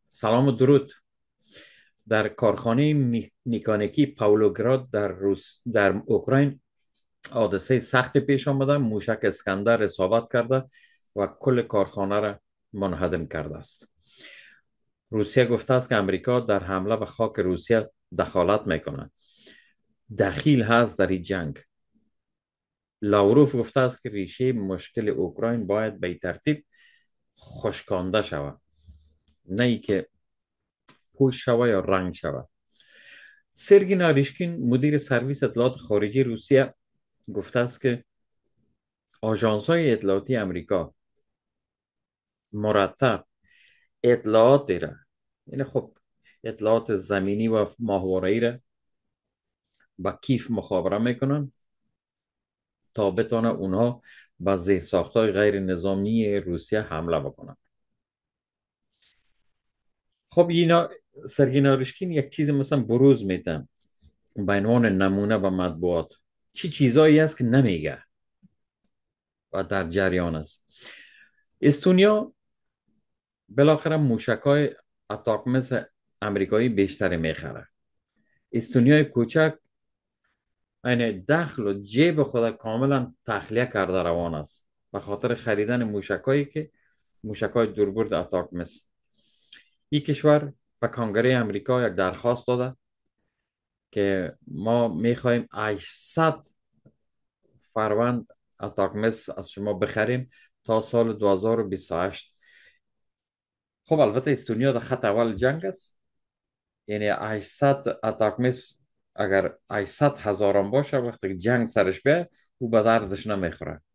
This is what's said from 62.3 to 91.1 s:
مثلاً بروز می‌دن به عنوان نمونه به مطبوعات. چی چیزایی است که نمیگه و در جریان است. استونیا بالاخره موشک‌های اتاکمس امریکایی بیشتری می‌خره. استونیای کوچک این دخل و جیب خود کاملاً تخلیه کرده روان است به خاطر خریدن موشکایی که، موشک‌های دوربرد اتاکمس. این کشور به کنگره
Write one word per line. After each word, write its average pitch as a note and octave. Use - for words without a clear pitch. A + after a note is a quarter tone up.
مثلاً C#3
بروز A#2+
می‌دن E2+
به G2+
عنوان A2+
نمونه G2+
به F#2+
مطبوعات. F2
چی -
چیزایی D3+
است D#3
که B2+
نمیگه G2
و F#2+
در F#2+
جریان F2+
است. -
استونیا F#3+
بالاخره D3+
موشک‌های C#3+
اتاکمس B2
امریکایی G#2
بیشتری G2
می‌خره. D#2+
استونیای B2+
کوچک D3
این A#2
دخل D3
و G2+
جیب D3
خود A#2
کاملاً B2
تخلیه A2
کرده F#2
روان E2+
است -
به G2+
خاطر G2+
خریدن A2+
موشکایی G#2+
که، D#3
موشک‌های G#2+
دوربرد G#2
اتاکمس. F2
این D3
کشور D3
به A#2
کنگره A#2+